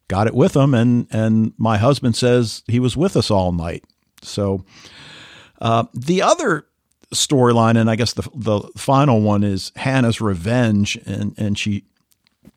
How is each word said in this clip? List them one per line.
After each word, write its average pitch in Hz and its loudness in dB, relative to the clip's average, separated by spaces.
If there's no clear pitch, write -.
got 98 -2
it 110 -2
with 151 4
him, 139 4
and, 120 2
and 110 0
my 113 0
husband 123 0
says 123 0
he 117 0
was 127 -2
with 190 -2
us 135 0
all 95 0
night. 85 -6
So, 98 -6
uh, 117 0
the 151 -2
other 220 0
storyline, 117 4
and 113 2
I 113 0
guess 113 -2
the, - -8
the 107 -2
final 135 2
one, 104 2
is 101 -4
Hannah's 127 0
revenge, 104 0
and, 104 -6
and 104 -4
she 104 -6